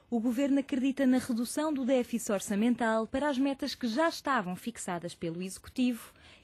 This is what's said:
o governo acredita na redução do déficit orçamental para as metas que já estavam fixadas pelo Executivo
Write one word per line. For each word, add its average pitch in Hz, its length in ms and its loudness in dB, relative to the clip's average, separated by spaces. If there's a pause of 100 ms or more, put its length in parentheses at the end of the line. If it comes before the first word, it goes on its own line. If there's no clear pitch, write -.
o 240 100 -2
governo 262 420 2
acredita 277 440 0
na 254 140 6
redução 254 560 -2
do 269 100 -2
déficit 240 480 0
orçamental 220 760 2
para 269 220 0
as 285 80 0
metas 269 380 -2
que - 120 -6
já 269 220 2
estavam 240 480 -2
fixadas 175 580 -6
pelo 170 280 -4
Executivo 233 680 -2 (320)